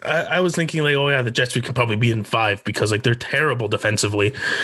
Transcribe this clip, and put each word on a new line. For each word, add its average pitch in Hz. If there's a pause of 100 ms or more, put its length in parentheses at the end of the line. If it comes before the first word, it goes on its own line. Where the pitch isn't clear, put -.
I, 156
I 175
was 175
thinking, 160
like, 143
"Oh, 139
yeah, 139
the 117
Jets, 123
we 120
could 123
probably 117
be 117
in 110
five 107
because, 110
like, 104
they're 117
terrible 120
defensively." 104 (320)